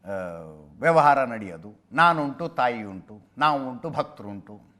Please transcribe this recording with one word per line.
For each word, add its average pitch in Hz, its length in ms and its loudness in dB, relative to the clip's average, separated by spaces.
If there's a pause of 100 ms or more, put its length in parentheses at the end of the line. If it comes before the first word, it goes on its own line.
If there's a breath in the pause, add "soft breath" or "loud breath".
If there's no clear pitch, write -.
ಆ, 95 60 -14 (680)
ವ್ಯವಹಾರ 147 440 6
ನಡೆಯೋದು, 104 680 -12
ನಾನುಂಟು 156 560 2
ತಾಯಿ 123 340 -2
ಉಂಟು, 98 380 -12 (180)
ನಾವು 139 320 0
ಉಂಟು 127 200 -10
ಭಕ್ತರು 139 380 -6
ಉಂಟು 101 280 -14 (240)